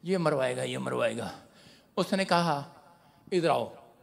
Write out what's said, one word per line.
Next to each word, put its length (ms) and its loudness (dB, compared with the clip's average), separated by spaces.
ये 120 0
मरवाएगा, 460 2
ये 140 -4
मरवाएगा।" 560 -2
उसने 280 0
कहा, 400 2
"इधर 160 4
आओ।" 240 0